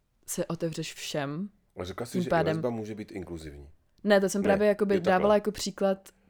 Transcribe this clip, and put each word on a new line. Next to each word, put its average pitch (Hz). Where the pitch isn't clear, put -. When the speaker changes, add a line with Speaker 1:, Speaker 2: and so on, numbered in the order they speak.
Speaker 1:
se -
otevřeš 165
všem. 151
Speaker 2:
A 185
řekla 185
jsi, -
Speaker 1:
Tím 185
Speaker 2:
že 170
Speaker 1:
pádem 165
Speaker 2:
i 160
lesba 151
může 110
být 104
inkluzivní. 78
Speaker 1:
Ne, 202
to 196
jsem 202
Speaker 2:
Ne, 196
Speaker 1:
právě 202
jakoby 202
Speaker 2:
jo, 185
takhle. 175
Speaker 1:
dávala 202
jako 208
příklad 196